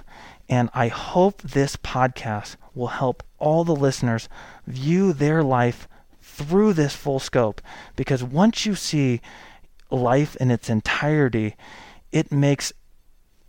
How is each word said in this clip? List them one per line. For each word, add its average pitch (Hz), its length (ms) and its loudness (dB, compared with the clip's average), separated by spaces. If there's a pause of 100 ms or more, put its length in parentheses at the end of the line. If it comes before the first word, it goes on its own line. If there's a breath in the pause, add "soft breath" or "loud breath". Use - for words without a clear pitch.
(480 loud breath)
And 123 260 2
I 120 140 0
hope 180 540 0
this 139 340 -2
podcast 123 800 -4 (200)
will 120 120 -6
help - 360 -4 (160)
all 156 240 2
the 170 120 0
listeners 127 540 0 (380 loud breath)
view 165 440 2
their 151 320 2
life 123 440 0 (340 soft breath)
through 190 520 2
this 147 220 2
full 135 240 -2
scope, 113 420 0 (340 loud breath)
because 131 280 -2
once 170 420 2
you 208 100 0
see 135 460 0 (720 loud breath)
life 131 440 2
in 127 140 2
its - 180 -2
entirety, 117 880 0 (560 loud breath)
it 156 200 0
makes 143 420 2 (760)